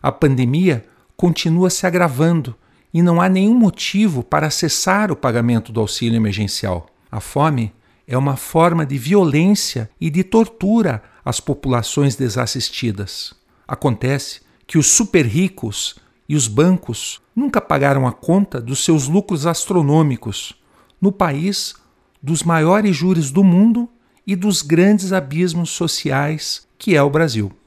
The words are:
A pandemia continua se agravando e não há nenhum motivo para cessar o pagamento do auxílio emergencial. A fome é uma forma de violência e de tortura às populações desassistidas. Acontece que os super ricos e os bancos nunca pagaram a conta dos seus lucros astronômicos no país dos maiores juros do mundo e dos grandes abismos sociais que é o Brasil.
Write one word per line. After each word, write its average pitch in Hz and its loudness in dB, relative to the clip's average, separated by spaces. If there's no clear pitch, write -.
A 131 0
pandemia 135 0
continua 175 2
se - -4
agravando 160 0
e 165 2
não 170 4
há 180 2
nenhum 190 4
motivo 196 2
para 151 0
cessar 185 -2
o - -4
pagamento 117 0
do 113 -4
auxílio 113 -2
emergencial. 101 -4
A 107 -8
fome 139 -2
é 120 -2
uma 139 -2
forma 165 0
de 139 -6
violência 156 2
e 160 -2
de 180 0
tortura 208 0
às 120 -4
populações 131 -2
desassistidas. 117 -6
Acontece 131 -4
que - 0
os 147 4
super 190 2
ricos 117 -4
e 143 -2
os 131 0
bancos 151 0
nunca 254 0
pagaram 139 0
a 120 -2
conta 180 -2
dos 120 -6
seus 151 2
lucros 170 -2
astronômicos 143 0
no 196 2
país 185 -4
dos 147 -2
maiores 170 2
juros 160 0
do 185 2
mundo 214 4
e 190 -4
dos 185 -2
grandes 185 2
abismos 165 -2
sociais 147 -4
que 190 0
é 147 6
o 143 2
Brasil. 123 0